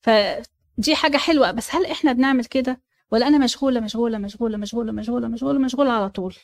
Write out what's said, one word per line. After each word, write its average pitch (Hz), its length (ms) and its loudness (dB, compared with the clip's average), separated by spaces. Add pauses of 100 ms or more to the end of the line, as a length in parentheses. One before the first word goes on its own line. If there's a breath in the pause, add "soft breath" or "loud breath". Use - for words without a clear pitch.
فدي 208 920 0
حاجة 285 220 0
حلوة، 269 340 2
بس 220 240 -6
هل 359 120 0
إحنا - 260 0
بنعمل 254 320 2
كده؟ - 360 -4 (300)
ولا 233 180 2
أنا 294 100 6
مشغولة، 262 420 2
مشغولة، 220 380 -2
مشغولة، 208 380 -4
مشغولة، 220 360 -6
مشغولة، 233 680 -2
مشغولة 262 340 2
على 202 180 0
طول؟ 185 340 -8